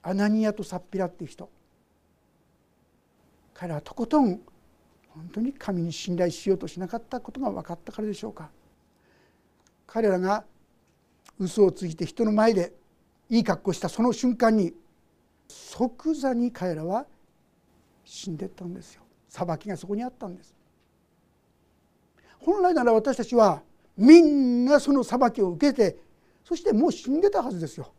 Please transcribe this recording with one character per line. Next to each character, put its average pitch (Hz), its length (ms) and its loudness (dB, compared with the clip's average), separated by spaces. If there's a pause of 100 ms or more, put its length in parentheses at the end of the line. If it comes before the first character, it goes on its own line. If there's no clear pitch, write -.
ア 180 120 -6
ナ 202 160 0
ニ 220 180 2
ア 208 60 -2
と 208 100 -10
サ 180 140 -10
ッ - 40 -8
ピ - 160 -12
ラ 185 100 -2
っ - 20 -8
て 175 140 -14
い 139 40 -12
う - 20 -16
人。 - 200 -20 (2000)
彼 175 160 -12
ら 156 60 -6
は 147 60 -8
と - 120 -20
こ 233 120 -6
と 302 160 2
ん 202 180 0 (720)
本 160 240 -18
当 214 80 -6
に 262 100 -4
神 185 300 -8
に 165 100 -6
信 180 240 -8
頼 175 160 0
し - 160 -10
よ 190 80 2
う - 20 -14
と 175 100 -12
し - 120 -14
な 185 80 -10
か 226 100 -10
っ - 40 -8
た - 180 -12
こ - 120 -16
と 262 100 -12
が 240 80 -4
分 185 140 -8
か 175 100 -12
っ - 100 -14
た - 80 -16
か 214 100 -12
ら 214 60 -6
で 202 60 -6
し - 100 -12
ょ 220 60 -10
う 202 40 -16
か。 156 160 -20 (1400)
彼 226 220 -2
ら 185 120 2
が 196 260 -2 (920)
嘘 196 260 2
を 180 60 2
つ - 160 -10
い 160 80 -10
て 175 100 -6
人 - 180 -6
の 214 80 0
前 220 220 2
で 175 180 -2 (580)
い 226 100 2
い 190 40 0
格 180 200 -4
好 180 100 -4
し - 60 -8
た 190 100 -6
そ - 140 -6
の 240 100 2
瞬 247 220 -2
間 226 200 2
に、 190 180 0 (760)
即 - 640 -6
座 269 200 -4
に 240 180 -2
彼 180 240 -6
ら 156 100 -10
は 220 200 -4 (1000)
死 - 260 -16
ん 160 80 -8
で 185 100 -10
っ - 20 -12
た - 160 -18
ん 175 80 -12
で - 80 -16
す - 140 -20
よ。 - 80 -20 (240)
裁 - 180 -8 (120)
き 208 120 -14
が 190 60 -6
そ 175 120 -16
こ 202 80 -6
に 226 80 -6
あ 254 40 -8
っ 254 40 -10
た 226 160 -16
ん 180 80 -14
で - 80 -20
す。 - 120 -20 (1800)
本 370 220 0
来 359 120 2
な 269 100 2
ら 240 100 4
私 220 240 0
た 233 80 -6
ち 247 100 -6
は 196 260 4 (360)
み 285 220 12
ん 262 460 4
な 285 140 6
そ 285 120 0
の 262 120 4
裁 247 160 -4 (120)
き 233 100 -4
を 185 100 0
受 269 200 2
け - 20 -6
て、 214 240 0 (460)
そ 339 120 -6
し - 80 -14
て 403 100 0
も 262 140 4
う - 40 2
死 - 180 -10
ん 302 120 0
で 403 80 4
た 392 120 -2
は 247 80 -6
ず 180 100 -8
で 160 80 -6
す - 100 -16
よ。 131 220 -16